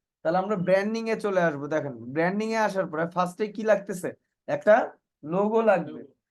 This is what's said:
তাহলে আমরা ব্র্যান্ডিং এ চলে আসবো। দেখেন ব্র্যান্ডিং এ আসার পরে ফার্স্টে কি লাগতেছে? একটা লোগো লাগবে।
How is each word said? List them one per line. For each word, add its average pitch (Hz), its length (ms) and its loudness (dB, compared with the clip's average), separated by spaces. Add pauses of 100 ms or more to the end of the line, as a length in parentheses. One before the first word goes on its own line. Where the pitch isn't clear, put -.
(220)
তাহলে 165 160 0
আমরা 202 180 -2
ব্র্যান্ডিং 208 540 0
এ 220 100 0
চলে 190 200 0
আসবো। 147 260 0
দেখেন 143 260 -2
ব্র্যান্ডিং 165 600 -2
এ 226 40 0
আসার 196 300 0
পরে 156 280 -4
ফার্স্টে 180 340 -2
কি 208 140 -10
লাগতেছে? 196 500 0 (340)
একটা 208 440 4 (340)
লোগো 208 380 0
লাগবে। 123 420 0 (260)